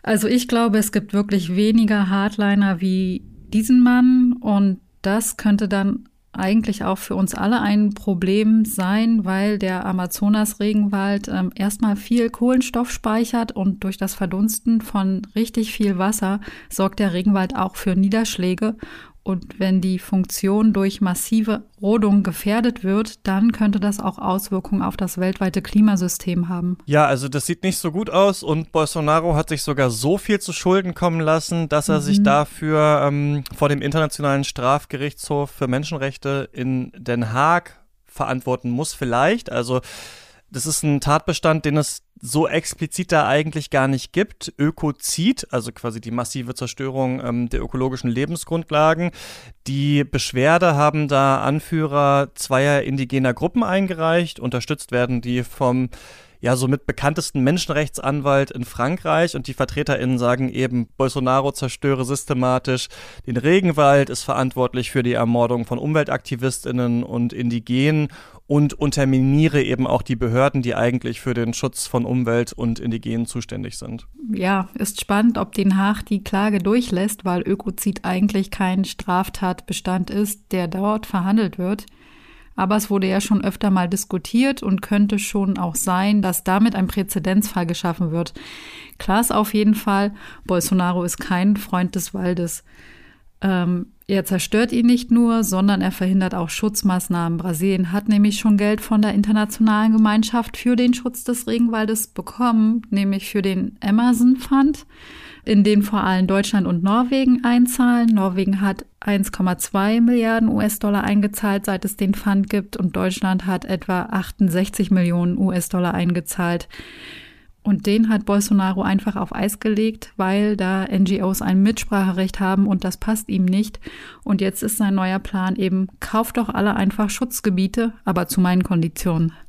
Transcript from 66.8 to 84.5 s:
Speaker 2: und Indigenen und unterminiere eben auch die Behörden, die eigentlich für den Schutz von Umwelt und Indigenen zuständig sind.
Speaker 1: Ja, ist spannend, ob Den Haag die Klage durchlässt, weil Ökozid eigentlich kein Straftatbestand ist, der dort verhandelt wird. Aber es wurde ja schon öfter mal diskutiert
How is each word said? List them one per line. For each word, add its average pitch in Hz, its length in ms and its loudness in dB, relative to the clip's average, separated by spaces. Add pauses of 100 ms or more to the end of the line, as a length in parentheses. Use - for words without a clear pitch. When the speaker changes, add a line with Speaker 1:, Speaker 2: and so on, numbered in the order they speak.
Speaker 2:
und 120 320 -4
Indigenen 127 720 0 (400)
und 147 260 4
unterminiere 139 840 2
eben 127 280 -2
auch 127 140 0
die 131 120 -4
Behörden, 123 480 0
die 120 140 -2
eigentlich 120 440 -2
für 127 140 -4
den 117 180 -2
Schutz - 360 -6
von 120 160 -2
Umwelt 117 480 0
und 117 260 -4
Indigenen 113 480 -4
zuständig 101 500 -10
sind. 113 300 -14 (260)
Speaker 1:
Ja, 190 360 -2 (100)
ist - 220 -6
spannend, 214 360 2
ob 196 200 -4
Den 196 200 2
Haag 202 280 0
die 202 180 -4
Klage 202 360 0
durchlässt, 208 680 -2
weil 180 180 -2
Ökozid - 640 -4
eigentlich 190 480 0
kein 185 320 0
Straftatbestand 180 1300 -4
ist, 208 420 -4
der 180 160 -2
dort 208 380 -2
verhandelt 190 520 0
wird. 196 280 -4 (680)
Aber 190 220 0
es 214 120 -2
wurde 196 200 0
ja 196 120 2
schon 202 220 0
öfter 202 280 -2
mal 180 180 2
diskutiert 233 720 -2